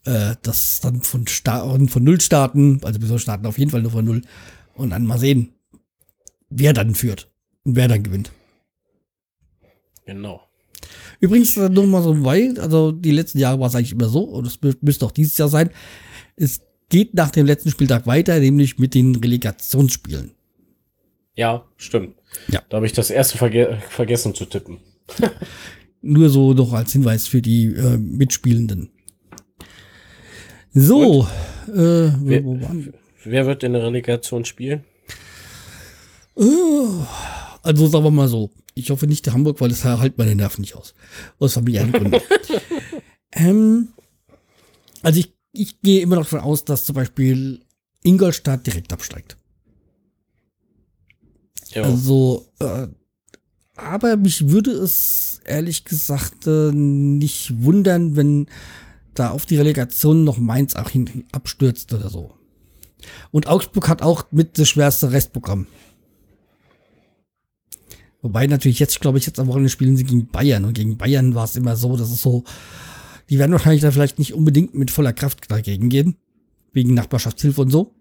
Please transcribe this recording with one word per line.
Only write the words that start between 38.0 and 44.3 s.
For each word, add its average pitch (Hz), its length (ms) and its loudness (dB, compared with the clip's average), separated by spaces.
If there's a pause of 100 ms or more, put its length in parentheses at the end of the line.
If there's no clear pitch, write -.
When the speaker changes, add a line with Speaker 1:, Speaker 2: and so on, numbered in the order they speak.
Speaker 1:
wir 151 60 2
mal 143 180 2
so, 113 220 -4 (240)
ich 123 160 -10
hoffe 139 180 -2
nicht 147 180 -2
der 120 60 -2
Hamburg, 143 280 0
weil 123 100 0
das 120 140 -6
halt 123 340 0
meine 107 180 0
Nerven 98 240 -4
nicht - 160 -12
aus. - 180 -20 (440)
Aus 139 160 0
familiären 117 380 -2
Gründen. 233 340 2
Speaker 2:
<laughs> - 40 -20 (1040)
Speaker 1:
Ähm, 220 560 2 (1120)